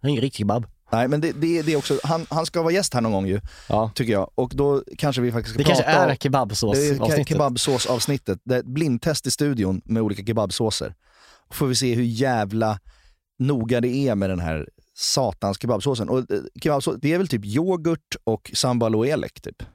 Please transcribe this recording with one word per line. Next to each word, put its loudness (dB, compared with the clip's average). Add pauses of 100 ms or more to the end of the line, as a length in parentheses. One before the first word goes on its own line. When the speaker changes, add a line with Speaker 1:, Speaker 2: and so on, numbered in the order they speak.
Speaker 1:
Han 0
är -
ingen 2
riktig -4
kebab. 0 (260)
Speaker 2:
Nej, 2
men 0
det, 0
det, 0
det 0
är 2
också, 0
han, -2
han 0
ska -2
vara 2
gäst 0
här 2
någon 0
gång 0
ju, 0 (280)
Speaker 1:
Ja. 2
Speaker 2:
tycker 0
jag. 0
Och -2
då 0 (160)
kanske 0
vi 0
faktiskt -4
ska -2
Speaker 1:
Det 2
kanske 4
Speaker 2:
prata 4
Speaker 1:
är 4
Speaker 2:
om 0
Speaker 1:
kebabsåsavsnittet. 2 (100)
Speaker 2:
Det 4
är 2
ke-, -
kebabsåsavsnittet. 0
Det 0
är 2
ett -4
blindtest 0
i -2
studion 0
med 0
olika -2
kebabsåser. -2 (540)
Då -20
får 0
vi 0
se 2
hur 2
jävla 0 (600)
noga 0
det 0 (200)
är 2
med 0
den -2
här -4 (280)
satans -2
kebabsåsen. -2
Och, 0
eh, -2 (380)
kebabsås, 0
det 2
är 0
väl 0
typ -2
yoghurt -2
och -4
sambal 2
och 2
elek, -4
typ? -14 (120)